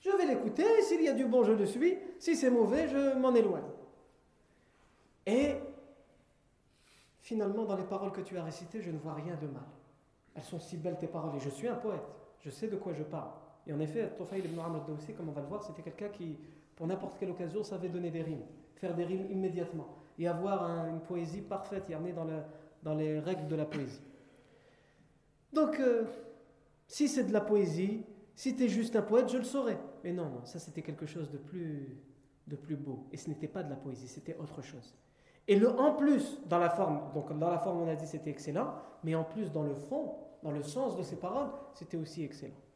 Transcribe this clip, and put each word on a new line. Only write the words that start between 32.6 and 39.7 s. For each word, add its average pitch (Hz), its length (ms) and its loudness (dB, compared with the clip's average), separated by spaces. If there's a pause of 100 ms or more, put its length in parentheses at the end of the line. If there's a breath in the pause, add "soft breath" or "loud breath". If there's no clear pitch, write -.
beau. 139 360 -8
Et - 40 -10
ce - 120 -8
n'était 151 200 -4
pas 180 140 -6
de 147 80 -4
la 135 60 -6
poésie, 123 320 -10
c'était - 280 -10
autre 147 260 -10
chose. - 320 -14 (540 soft breath)
Et 202 80 10
le 220 140 10
en 277 240 6
plus, 285 520 4
dans 175 120 4
la 170 120 6
forme, 160 440 0
donc 151 240 -2
dans 165 120 4
la 170 80 2
forme 170 220 0
on 165 80 2
a 160 60 2
dit 151 120 -6
c'était 156 240 -6
excellent, 156 440 -2 (300 loud breath)
mais 160 100 0
en 160 100 2
plus 196 260 -4
dans 151 120 0
le 143 120 0